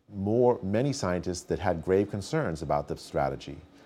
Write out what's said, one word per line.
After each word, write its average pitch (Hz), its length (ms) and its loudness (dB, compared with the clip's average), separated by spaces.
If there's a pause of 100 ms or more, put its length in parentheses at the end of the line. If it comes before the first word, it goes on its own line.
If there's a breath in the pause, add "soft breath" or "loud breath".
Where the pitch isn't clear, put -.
(120)
more, 110 520 4
many 110 300 2
scientists 90 480 -2
that 82 180 -2
had 82 260 0
grave 98 240 4
concerns 101 540 -4
about 73 240 0
the 76 100 -6
strategy. 69 600 -4 (280 soft breath)